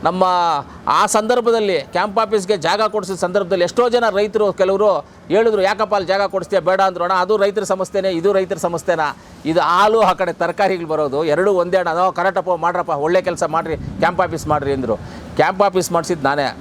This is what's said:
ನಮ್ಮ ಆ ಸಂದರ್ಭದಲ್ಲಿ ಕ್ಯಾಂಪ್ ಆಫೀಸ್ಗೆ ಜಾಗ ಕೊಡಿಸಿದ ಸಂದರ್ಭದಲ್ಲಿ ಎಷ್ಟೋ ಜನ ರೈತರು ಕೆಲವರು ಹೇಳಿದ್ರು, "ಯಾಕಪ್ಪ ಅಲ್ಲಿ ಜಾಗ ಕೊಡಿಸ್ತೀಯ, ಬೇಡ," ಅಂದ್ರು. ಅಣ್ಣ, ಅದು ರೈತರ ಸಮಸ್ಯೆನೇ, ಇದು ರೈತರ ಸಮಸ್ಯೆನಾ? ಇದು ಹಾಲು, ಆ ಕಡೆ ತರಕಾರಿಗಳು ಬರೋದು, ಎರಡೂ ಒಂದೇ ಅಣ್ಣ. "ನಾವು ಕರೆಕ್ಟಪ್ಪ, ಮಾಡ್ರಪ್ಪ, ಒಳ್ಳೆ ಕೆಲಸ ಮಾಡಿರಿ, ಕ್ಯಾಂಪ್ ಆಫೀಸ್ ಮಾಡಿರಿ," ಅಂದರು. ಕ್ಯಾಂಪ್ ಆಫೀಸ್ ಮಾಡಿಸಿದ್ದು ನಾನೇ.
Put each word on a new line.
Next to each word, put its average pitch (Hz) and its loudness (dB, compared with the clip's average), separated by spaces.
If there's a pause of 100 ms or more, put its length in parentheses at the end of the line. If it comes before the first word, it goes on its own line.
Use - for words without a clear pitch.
ನಮ್ಮ 180 2 (720)
ಆ 170 4 (140)
ಸಂದರ್ಭದಲ್ಲಿ 220 0 (180)
ಕ್ಯಾಂಪ್ 196 -2
ಆಫೀಸ್ಗೆ 208 0 (100)
ಜಾಗ 190 0 (120)
ಕೊಡಿಸಿದ 190 -4
ಸಂದರ್ಭದಲ್ಲಿ 185 0
ಎಷ್ಟೋ 240 0 (100)
ಜನ 240 2 (120)
ರೈತರು 208 0 (120)
ಕೆಲವರು 196 2 (420)
ಹೇಳಿದ್ರು, 214 2
"ಯಾಕಪ್ಪ 208 0
ಅಲ್ಲಿ 180 -4
ಜಾಗ 196 2 (100)
ಕೊಡಿಸ್ತೀಯ, 190 0
ಬೇಡ," 190 2
ಅಂದ್ರು. 175 -2
ಅಣ್ಣ, 185 0
ಅದು 185 0 (100)
ರೈತರ 202 0
ಸಮಸ್ಯೆನೇ, 190 -2 (100)
ಇದು 175 2
ರೈತರ 190 -2
ಸಮಸ್ಯೆನಾ? 170 0 (440)
ಇದು 165 2
ಹಾಲು, 208 4 (100)
ಆ - 2
ಕಡೆ 175 -2
ತರಕಾರಿಗಳು 175 -2
ಬರೋದು, 147 0 (120)
ಎರಡೂ 185 2
ಒಂದೇ 180 2
ಅಣ್ಣ. 170 -2
"ನಾವು 185 2
ಕರೆಕ್ಟಪ್ಪ, 180 0
ಮಾಡ್ರಪ್ಪ, 175 -2 (140)
ಒಳ್ಳೆ 185 2
ಕೆಲಸ 170 -2 (120)
ಮಾಡಿರಿ, 160 -2 (260)
ಕ್ಯಾಂಪ್ 175 0
ಆಫೀಸ್ 160 -6
ಮಾಡಿರಿ," 139 0
ಅಂದರು. 113 -2 (420)
ಕ್ಯಾಂಪ್ 185 2
ಆಫೀಸ್ 185 -2
ಮಾಡಿಸಿದ್ದು 165 -2
ನಾನೇ. 143 -2 (140)